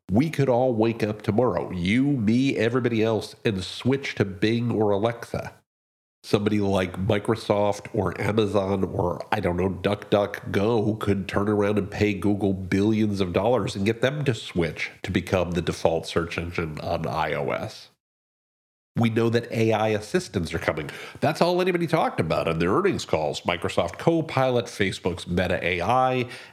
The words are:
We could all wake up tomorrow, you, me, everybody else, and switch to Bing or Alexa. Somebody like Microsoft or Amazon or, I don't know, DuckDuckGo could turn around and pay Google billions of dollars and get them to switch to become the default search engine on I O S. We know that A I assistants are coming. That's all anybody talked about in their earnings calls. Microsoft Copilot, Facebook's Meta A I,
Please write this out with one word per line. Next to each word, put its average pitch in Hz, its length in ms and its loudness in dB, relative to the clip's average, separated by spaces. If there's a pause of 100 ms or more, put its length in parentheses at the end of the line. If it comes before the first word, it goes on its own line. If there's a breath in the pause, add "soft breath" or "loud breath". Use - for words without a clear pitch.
(120)
We 151 200 4
could 135 180 0
all 123 240 2
wake 113 300 2
up 104 180 -4
tomorrow, 101 480 0
you, 95 340 2
me, 131 540 2
everybody 117 460 2
else, 110 320 0 (100)
and 95 180 0
switch - 520 -2
to 104 100 2
Bing 110 460 0
or 104 180 2
Alexa. 104 640 -2 (720)
Somebody 104 360 2
like 95 440 0
Microsoft 104 840 0
or 95 280 -2
Amazon 101 640 2
or, 90 340 -2 (140)
I 104 80 0
don't 87 160 0
know, 92 120 2
DuckDuckGo 101 1300 0
could 98 280 -2
turn 101 220 0
around 104 280 2
and 95 140 -2
pay 104 220 2
Google 98 400 0
billions 98 640 2
of 90 140 -2
dollars 101 420 2
and 98 100 -2
get 113 160 0
them 147 220 0
to 127 100 2
switch - 560 -4 (120)
to - 100 -6
become 90 400 0
the 85 100 0
default 82 460 0
search 82 300 -2
engine 85 420 -6
on 82 260 -4
I 78 280 -2
O 73 160 -2
S. - 400 -8 (1080)
We 117 140 2
know 117 220 2
that 117 200 -2
A 113 220 2
I 110 160 2
assistants 104 640 -2
are 82 60 -4
coming. 80 300 -2 (300 loud breath)
That's - 220 0
all 180 180 4
anybody 180 280 0
talked 170 340 0
about 78 260 0
in 82 100 0
their 85 140 2
earnings 165 320 0
calls. - 380 -2
Microsoft 87 560 -2
Copilot, 131 680 2
Facebook's 92 600 -4
Meta 90 340 0
A 87 200 0
I, 127 440 2 (280 loud breath)